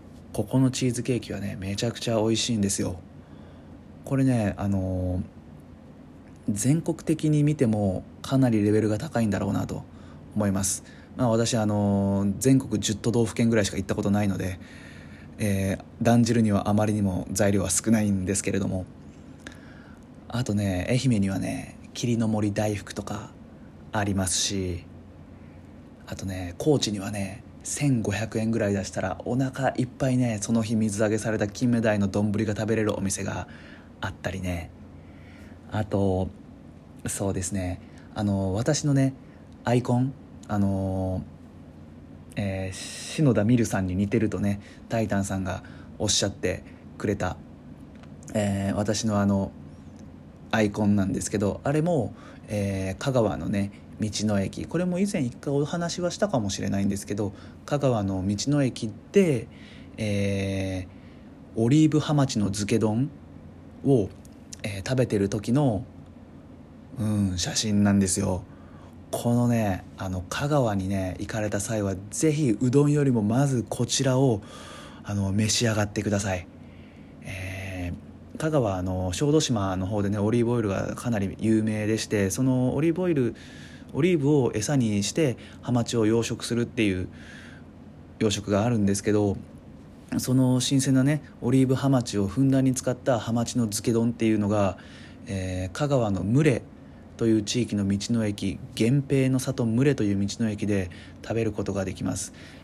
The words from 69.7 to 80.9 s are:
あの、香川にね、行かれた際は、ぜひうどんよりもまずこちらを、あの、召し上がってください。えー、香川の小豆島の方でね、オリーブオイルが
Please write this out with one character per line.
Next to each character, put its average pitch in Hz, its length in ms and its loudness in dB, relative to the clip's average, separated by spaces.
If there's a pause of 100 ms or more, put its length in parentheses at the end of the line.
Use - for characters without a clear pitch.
あ 95 100 -6
の、 92 200 -4
香 143 200 -2
川 131 260 4
に 95 140 0
ね、 95 300 -2
行 - 100 -8
か 110 120 -4
れ 107 100 -2
た 104 100 -2
際 107 220 -2
は、 98 120 0 (160)
ぜ 156 220 2
ひ 147 260 2
う 127 120 2
ど 143 160 6
ん 147 60 4
よ 147 120 4
り 139 60 6
も 117 120 4
ま 117 240 4
ず 123 220 0
こ - 160 -2
ち - 180 0
ら 131 160 4
を、 127 220 4 (640)
あ 104 100 -4
の、 98 160 0
召 107 180 2
し 120 180 2
上 110 80 2
が 107 80 2
っ 98 60 0
て 104 140 -2
く 104 80 0
だ 101 100 2
さ 98 160 0
い。 90 100 -8 (760)
え 95 720 -8 (420)
ー、 - 40 -10
香 160 120 0
川 107 320 2
の 92 300 0
小 147 140 0
豆 151 160 6
島 98 340 0
の 92 100 -2
方 104 160 0
で 98 60 0
ね、 101 100 0
オ 104 120 2
リ 120 100 4
ー 117 40 2
ブ 117 80 2
オ 123 60 2
イ 117 40 2
ル 107 80 0
が - 240 -2